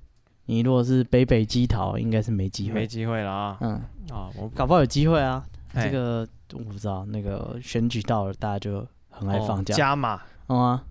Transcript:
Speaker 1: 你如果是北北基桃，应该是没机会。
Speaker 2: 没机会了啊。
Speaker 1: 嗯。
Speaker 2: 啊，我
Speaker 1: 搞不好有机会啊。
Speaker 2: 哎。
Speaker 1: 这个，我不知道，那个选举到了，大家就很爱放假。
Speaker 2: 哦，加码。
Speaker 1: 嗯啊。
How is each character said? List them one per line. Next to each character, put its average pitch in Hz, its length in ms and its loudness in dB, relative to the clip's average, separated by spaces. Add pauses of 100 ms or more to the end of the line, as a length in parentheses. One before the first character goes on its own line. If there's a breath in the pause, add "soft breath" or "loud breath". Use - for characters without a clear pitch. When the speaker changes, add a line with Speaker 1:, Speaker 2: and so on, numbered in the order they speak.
(440)
Speaker 1:
你 117 160 0
如 123 100 4
果 123 140 4
是 127 200 4
北 127 200 6
北 117 220 4
基 123 200 2
桃， 95 300 2
应 113 140 0
该 110 100 4
是 107 100 -2
没 98 160 0
机 101 220 -4
会。 113 60 -4
Speaker 2:
没 107 120 0
机 113 200 -4
会 113 160 -2
了 98 100 -4
啊。 101 300 -4
Speaker 1:
嗯。 110 180 -2 (300)
Speaker 2:
啊， 101 260 -8
我 98 180 -8
Speaker 1:
搞 131 120 0
不 156 80 6
好 175 60 8
有 143 40 6
机 143 240 2
会 165 100 4
啊。 131 240 0 (300)
Speaker 2:
哎。 127 160 0
Speaker 1:
这 135 80 0
个， 117 320 -2 (240)
我 - 60 -12
不 110 160 -10
知 98 120 -8
道， 95 200 -4
那 107 160 -6
个 98 400 -6
选 120 260 0
举 117 140 -2
到 104 240 0
了， 98 80 -4
大 107 180 -4
家 101 60 -2
就 101 280 -4 (240)
很 - 180 -6
爱 101 120 2
放 104 240 -2
假。 104 100 -2
Speaker 2:
哦， - 20 2
加 143 200 2
码。 113 240 -2 (260 loud breath)
Speaker 1:
嗯 127 120 0
啊。 123 320 2